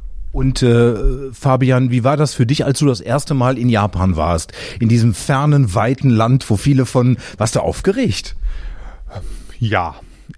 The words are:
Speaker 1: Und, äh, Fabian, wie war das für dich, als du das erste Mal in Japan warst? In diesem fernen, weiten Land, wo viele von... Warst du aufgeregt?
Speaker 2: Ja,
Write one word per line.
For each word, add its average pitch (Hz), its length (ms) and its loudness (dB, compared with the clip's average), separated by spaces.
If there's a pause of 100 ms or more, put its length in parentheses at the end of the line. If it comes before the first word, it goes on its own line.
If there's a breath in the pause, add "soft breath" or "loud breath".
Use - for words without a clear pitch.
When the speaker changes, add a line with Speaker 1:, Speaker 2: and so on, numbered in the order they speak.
(360)
Speaker 1:
Und, 131 260 0
äh, 120 680 2
Fabian, 127 580 2
wie 120 140 0
war 139 140 2
das 151 160 0
für 127 100 2
dich, 131 220 0
als 139 140 0
du 151 40 2
das 123 160 2
erste 131 320 -4
Mal 131 240 0
in 120 140 0
Japan 95 460 2
warst? 80 360 0 (280 loud breath)
In 117 100 2
diesem 117 240 4
fernen, 139 600 2
weiten 123 360 2
Land, 117 400 2
wo 104 80 2
viele 131 260 2
von... 123 320 2 (220 loud breath)
Warst 110 180 -2
du - 40 0
aufgeregt? - 760 -2 (1200 loud breath)
Speaker 2:
Ja, 98 360 -2 (440 loud breath)